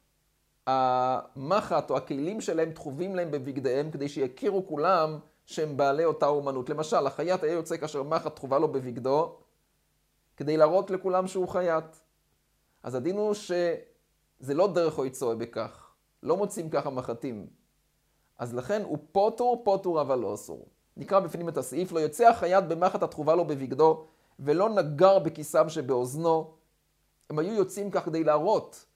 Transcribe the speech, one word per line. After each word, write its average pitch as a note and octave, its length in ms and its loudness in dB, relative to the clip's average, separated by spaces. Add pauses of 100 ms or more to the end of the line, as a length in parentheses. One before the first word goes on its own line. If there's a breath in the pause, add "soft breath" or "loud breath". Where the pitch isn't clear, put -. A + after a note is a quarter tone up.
(680)
המחט C3 1200 0
או C3 60 2
הכלים D3 440 -4
שלהם D#3+ 320 -2
תחובים D#3+ 420 -8
להם F3 160 -4
בבגדיהם C#3 600 -2
כדי C#3+ 180 -6
שיכירו F#3 580 -4
כולם D#3 520 2 (280 soft breath)
שהם D3+ 300 -4
בעלי C#3 280 2
אותה D#3 220 2
אומנות. C#3 440 0
למשל, D#3 360 0
החייט F3+ 360 -2
היה E3 100 0
יוצא E3 240 -4
כאשר D3+ 260 -6
מחט D#3+ 340 -4
תחובה C3+ 220 0
לו D#3 100 4
בבגדו C3 680 -2 (1000)
כדי D3 200 -2
להראות F3 340 4
לכולם F#3 360 0
שהוא F#3 220 -4
חייט. E3+ 360 0 (1000)
אז B2 120 -8
הדין D#3+ 220 -2
הוא G#3 180 0
שזה - 1200 -6
לא F3+ 120 4
דרך E3 280 0
הוצאה C3 400 -2
בכך, A2+ 580 -8 (300)
לא D3+ 140 2
מוצאים E3+ 340 -4
ככה C#3+ 200 -2
מחטים. B2 560 -8 (920)
אז A#2+ 160 -8
לכן G3+ 300 -4
הוא D3 140 -6 (140)
פוטור, A#3 520 2
פוטור F#3+ 360 2
אבל C3 180 0
לא G#2 160 -2
אסור. - 320 -14 (300)
נקרא F#3+ 240 2
בפנים E3+ 280 -6
את D#3+ 80 -4
הסעיף, E3+ 360 -2
לא D#3+ 80 0
יוצא D#3 280 6
החייט F#3+ 360 4
במחט E3 380 0
התחובה D#3 320 0
לו F3 100 4
בבגדו, D3+ 600 2 (340 loud breath)
ולא D#3 300 2
נגר F#3 500 6
בכיסיו D#3 500 0
שבאוזנו. D#3 800 -2 (800)
הם D3+ 80 -2
היו F#3+ 160 -2
יוצאים G3+ 360 -2
כך F3+ 140 -2
כדי E3 200 -2
להראות D3+ 600 0 (120)